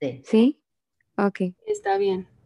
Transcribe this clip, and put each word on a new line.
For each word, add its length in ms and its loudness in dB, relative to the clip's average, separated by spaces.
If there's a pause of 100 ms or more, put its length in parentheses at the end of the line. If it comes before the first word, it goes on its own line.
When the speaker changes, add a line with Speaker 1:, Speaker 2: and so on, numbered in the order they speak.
Speaker 1:
sí, 220 -8
sí. 20 -
Speaker 2:
¿Sí? 380 2 (560)
Ok. 220 -2 (260)
Speaker 3:
Está 320 -2
bien. 280 -2 (200)